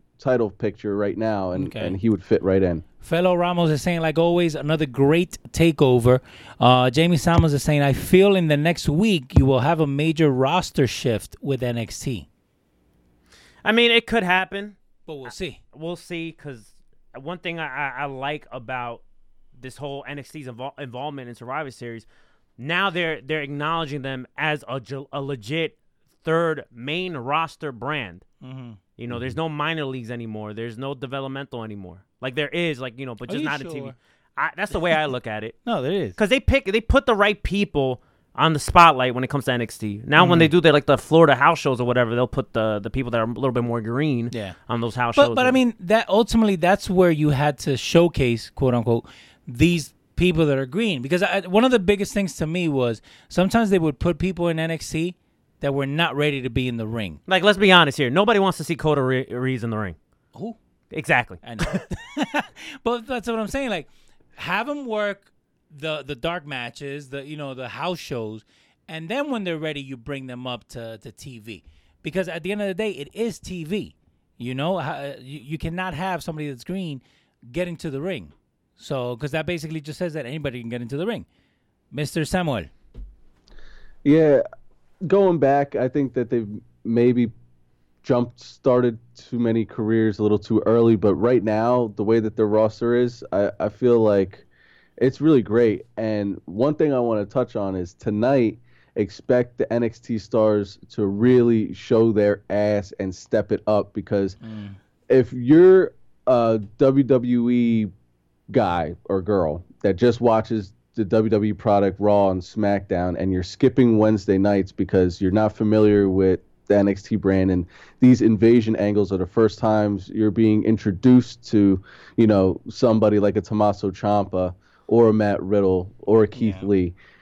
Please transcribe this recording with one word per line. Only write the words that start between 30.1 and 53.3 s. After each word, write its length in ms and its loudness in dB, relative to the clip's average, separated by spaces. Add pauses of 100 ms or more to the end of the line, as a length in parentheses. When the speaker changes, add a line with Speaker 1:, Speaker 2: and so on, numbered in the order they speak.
Speaker 3:
anymore. 420 -10
There's 240 -10
no 160 -8
developmental 720 -10
anymore. 400 -14 (180)
Like, 140 -8
there 140 -2
is, 320 -4
like, 180 -12
you 60 -10
know, 100 -12
but 140 -14
Speaker 2:
Are 20 -8
Speaker 3:
just 120 -6
Speaker 2:
you 60 -4
Speaker 3:
not 120 -6
in 60 -14
T 80 -14
V. 40 -10
Speaker 2:
sure? 160 -14 (420)
Speaker 3:
I, 180 -2
that's 180 -6
the 60 -2
way 140 0
I 140 0
look 180 -6
at 180 -8
it. 180 -10
Speaker 2:
<laughs> 40 -14
No, 160 -4
there 120 -4
is. 200 -4
Speaker 3:
'Cause 160 -2
they 120 2
pick, 240 0
they 160 0
put 240 2
the 100 2
right 260 0
people 600 -2 (340)
on 180 4
the 60 0
spotlight 560 4
when 80 -4
it 60 -4
comes 160 -4
to 80 0
N 80 -2
X 160 -8
T. 280 -8
Now, 200 8
when 80 4
Speaker 2:
Mm-hmm. 60 6
Speaker 3:
they 100 8
do 120 4
their, 120 6
like, 120 2
the 120 4
Florida 380 6
house 240 4
shows 200 -2
or 80 -2
whatever, 260 2
they'll 140 0
put 240 -6
the, 320 -2
the 60 -8
people 220 -6
that 100 0
are 80 0
a 40 -6
little 200 -2
bit 100 -2
more 160 -4
green 540 -4
Speaker 2:
Yeah. 200 -10 (140)
Speaker 3:
on 140 -4
those 140 -4
house 200 -2
Speaker 2:
But, 120 6
Speaker 3:
shows. 80 0
Speaker 2:
but 100 2
I 40 2
Speaker 3:
And 60 0
Speaker 2:
mean, 240 2
that 300 0
ultimately, 480 2
that's 320 0
where 220 4
you 180 2
had 300 0
to 180 -4
showcase, 720 2
quote 240 -2
unquote, 320 0 (420)
these 460 0 (240)
people 280 2
that 120 0
are 80 -4
green. 360 -4
Because 220 -2
I, 180 -2
one 220 2
of 80 4
the 80 4
biggest 340 -2
things 240 -2
to 100 -4
me 200 -2
was 340 -2 (280)
sometimes 400 2